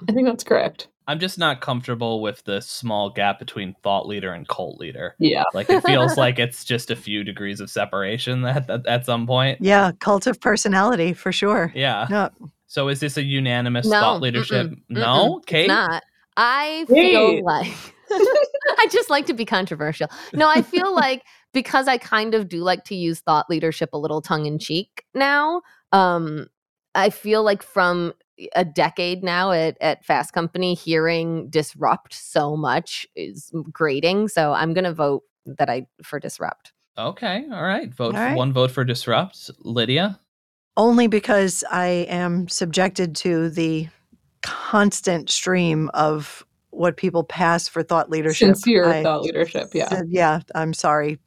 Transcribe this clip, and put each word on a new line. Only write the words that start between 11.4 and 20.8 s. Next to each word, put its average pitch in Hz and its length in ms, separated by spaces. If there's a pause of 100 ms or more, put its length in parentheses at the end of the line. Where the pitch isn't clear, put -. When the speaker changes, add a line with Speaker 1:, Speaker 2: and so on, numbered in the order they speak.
Speaker 2:
Yeah. 123 360
Speaker 4:
Yeah. 202 180 (380)
Speaker 2:
So 139 220
is 139 120
this 143 160
a 147 60
unanimous 123 640
Speaker 3:
No. 214 120
Speaker 2:
thought 214 220
leadership? 120 460
Speaker 3:
Mm-mm. - 240
Speaker 2:
No? 139 500
Speaker 3:
Mm-mm. - 60
Speaker 2:
Kate? 160 160
Speaker 3:
It's 190 60
not. 190 340 (340)
I 294 520
feel 320 480
Speaker 1:
Wait. 196 80
Speaker 3:
like 160 300 (200)
<laughs> - 160
I 523 800
just 466 200
like 285 160
to 311 80
be 226 100
controversial. 160 640 (260)
No, 311 140
I 311 140
feel 370 320